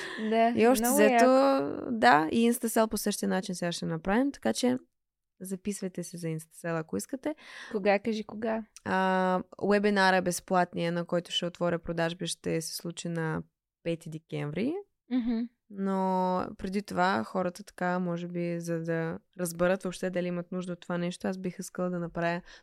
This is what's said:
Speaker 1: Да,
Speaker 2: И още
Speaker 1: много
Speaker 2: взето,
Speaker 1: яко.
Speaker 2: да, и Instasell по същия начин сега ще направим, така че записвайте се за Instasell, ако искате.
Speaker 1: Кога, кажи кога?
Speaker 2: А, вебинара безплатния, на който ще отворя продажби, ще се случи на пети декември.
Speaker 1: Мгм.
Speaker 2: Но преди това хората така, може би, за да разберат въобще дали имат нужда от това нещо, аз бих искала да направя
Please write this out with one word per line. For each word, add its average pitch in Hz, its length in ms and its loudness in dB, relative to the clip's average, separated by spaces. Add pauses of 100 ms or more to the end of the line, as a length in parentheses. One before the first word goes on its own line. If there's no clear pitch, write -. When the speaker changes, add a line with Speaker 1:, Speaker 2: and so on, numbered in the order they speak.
(220)
Speaker 1:
Да, 226 340 4
Speaker 2:
И 220 120 6
още 226 160 6
Speaker 1:
много 254 120 4
Speaker 2:
взето, 247 300 8
Speaker 1:
яко. 269 680 4
Speaker 2:
да, 254 400 6
и 233 200 4
Instasell 226 360 0
по 214 100 -4
същия 202 320 -2
начин 185 260 -2
сега 175 160 -4
ще 170 140 -6
направим, 196 460 0
така 226 220 -2
че 254 240 0 (640)
записвайте 190 640 -8
се 175 140 -14
за 170 100 -8
Instasell, 160 520 -6
ако 160 180 -6
искате. 285 380 -6 (360)
Speaker 1:
Кога, 202 280 2
кажи 220 240 -4
кога? 220 400 -6 (200)
Speaker 2:
А, 185 580 2 (220)
вебинара 196 580 4
безплатния, 180 680 0
на 175 140 -2
който 175 260 -2
ще - 140 -2
отворя 170 340 -2
продажби, 170 480 -4
ще 165 340 -4
се 165 140 -8
случи 170 340 -8
на 165 320 -2 (420)
пети 165 260 -6
декември. 156 640 -6 (380)
Speaker 1:
Мгм. 233 280 0 (300)
Speaker 2:
Но 190 720 0 (160)
преди 196 240 -4
това 190 420 0
хората 185 400 -4
така, 180 360 -4
може 175 280 -4
би, 175 320 -4
за 170 200 -4
да 165 380 -2 (220)
разберат 175 440 0
въобще 185 260 -4
дали 180 180 -2
имат 175 240 -6
нужда 180 220 -6
от 170 60 -12
това 175 180 -6
нещо, 175 300 -4
аз 190 100 -4
бих 185 220 -8
искала 180 300 -4
да 180 100 -4
направя 170 420 -4 (220)